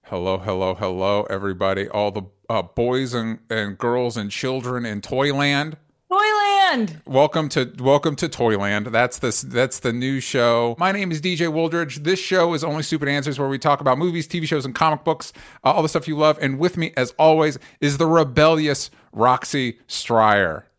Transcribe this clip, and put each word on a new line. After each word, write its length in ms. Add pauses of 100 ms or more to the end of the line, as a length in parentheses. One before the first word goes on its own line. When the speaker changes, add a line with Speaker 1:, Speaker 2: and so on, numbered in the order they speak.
Speaker 1:
Hello, 280
hello, 380
hello, 560
everybody. 580
All 220
the, 100 (260)
uh, 140
boys 540
and, 240 (100)
and 260
girls 420
and 120
children 560
in 160
Toyland. 760 (320)
Speaker 2:
Toyland! 1000
Speaker 1:
Welcome 420
to, 300
welcome 380
to 120
Toyland. 580
That's 300
the 120
s-, 120
that's 380
the 120
new 280
show. 580
My 140
name 200
is 100
D 140
J 100
Wooldridge. 580
This 160
show 340
is 100
Only 200
Stupid 260
Answers, 300
where 100
we 80
talk 240
about 160
movies, 300
T 120
V 60
shows, 180
and 120
comic 280
books, 300 (300)
uh, 80
all 100
the 80
stuff 180
you 80
love. 240
And 200
with 180
me, 180
as 220
always, 400 (240)
is 160
the 80
rebellious 840 (200)
Roxy 760
Stryer. 760 (140)